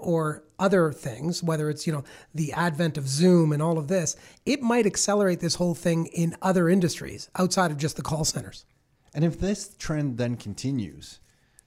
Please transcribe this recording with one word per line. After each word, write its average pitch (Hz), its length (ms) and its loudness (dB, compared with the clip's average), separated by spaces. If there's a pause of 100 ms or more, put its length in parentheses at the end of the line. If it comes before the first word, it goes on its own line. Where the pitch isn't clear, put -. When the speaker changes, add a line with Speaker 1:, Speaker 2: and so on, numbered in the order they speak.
Speaker 1:
or 160 420 -2 (160)
other 180 340 4
things, 139 500 -6
whether 156 280 0
it's, 147 160 -6
you 170 60 -2
know, 143 120 -4 (300)
the 151 180 -2
advent 165 460 0
of 139 80 -4
Zoom 160 460 6
and 147 100 0
all 165 160 2
of 143 100 -4
this, 175 280 0 (280)
it 285 180 0
might 233 240 4
accelerate 202 540 2
this 165 160 -2
whole 180 180 0
thing 165 320 0
in 170 360 -2
other 185 260 4
industries 175 680 0
outside 180 340 2
of 151 60 -6
just 143 200 -4
the 156 60 -8
call 151 220 -2
centers. - 400 -6 (500)
Speaker 2:
And 147 100 2
if 165 140 0
this 190 380 -4
trend 147 420 -4
then 120 180 -2
continues, 104 840 -8 (460)